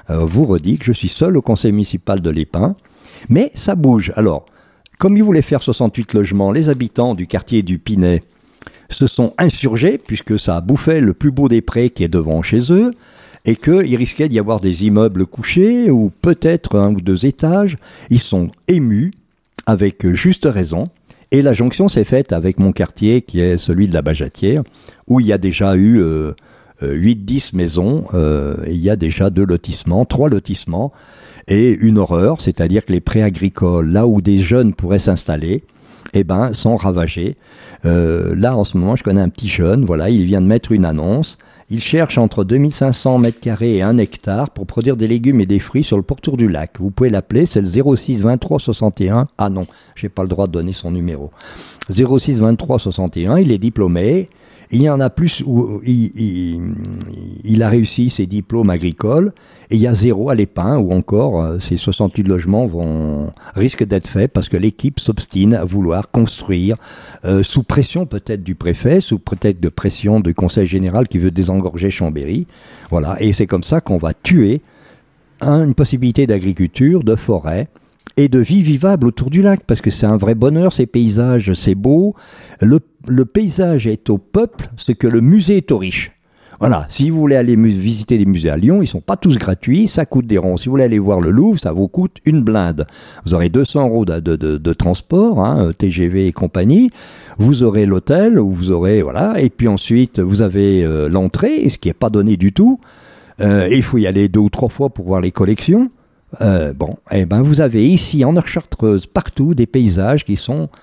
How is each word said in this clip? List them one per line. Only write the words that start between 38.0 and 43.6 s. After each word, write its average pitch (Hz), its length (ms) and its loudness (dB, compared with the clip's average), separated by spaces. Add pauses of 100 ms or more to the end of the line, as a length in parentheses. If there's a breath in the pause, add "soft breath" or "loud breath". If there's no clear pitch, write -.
là, 120 200 0
en 104 60 0
ce - 140 -4
moment, 95 180 0
je - 80 -4
connais 98 180 0
un 90 80 0
petit - 200 -6
jeune, 95 360 0
voilà, 85 240 -2
il 107 160 2
vient 95 160 0
de 92 60 2
mettre 113 240 0
une 98 140 2
annonce. 85 540 -2 (300 soft breath)
Il 113 120 -6
cherche 160 360 -2
entre 110 280 0
deux 117 140 0
mille 143 140 2
cinq 135 200 -2
cents 127 260 0
mètres 117 220 0
carrés 113 380 -2